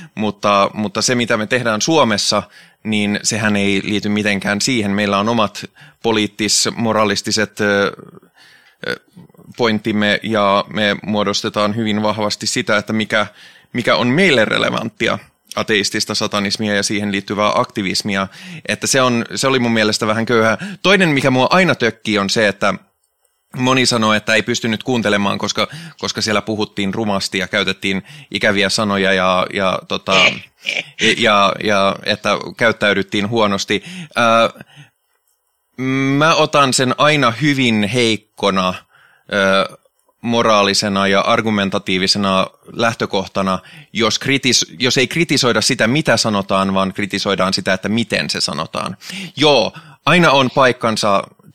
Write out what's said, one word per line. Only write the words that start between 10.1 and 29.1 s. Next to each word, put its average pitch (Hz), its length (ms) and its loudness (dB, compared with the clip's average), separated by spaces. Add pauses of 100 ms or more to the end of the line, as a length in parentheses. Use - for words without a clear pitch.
ja 101 460 0
me 101 340 -2
muodostetaan 104 760 -2
hyvin 107 260 -2
vahvasti 107 440 -4
sitä, 113 300 0
että 104 160 -2
mikä, 107 340 0 (480)
mikä 120 220 0
on 120 120 0
meille 139 360 4
relevanttia 110 760 -2 (380)
ateistista 107 580 -2
satanismia 104 600 -2
ja 101 80 0
siihen 104 300 -4
liittyvää 101 420 -2
aktivismia, 98 720 -2 (420)
että 107 180 -4
se 131 160 2
on, 120 220 0 (100)
se 107 120 -4
oli 135 120 2
mun 120 140 0
mielestä 110 340 0
vähän 107 200 0
köyhää. 113 320 2 (240)
Toinen, 190 260 4
mikä 135 220 2
mua 127 200 2
aina 170 240 2
tökkii, 110 440 -2
on 98 120 0
se, 110 180 2
että 98 260 0 (840)
moni 127 300 2
sanoo, 110 280 2
että 110 200 0
ei 110 80 4
pystynyt 113 400 -4
kuuntelemaan, 101 560 0
koska, 104 300 -4 (300)
koska 104 220 -8
siellä 104 220 0
puhuttiin 104 520 -4
rumasti 101 440 -2
ja 92 100 -4
käytettiin 95 540 -2 (280)
ikäviä 101 380 2
sanoja 98 440 0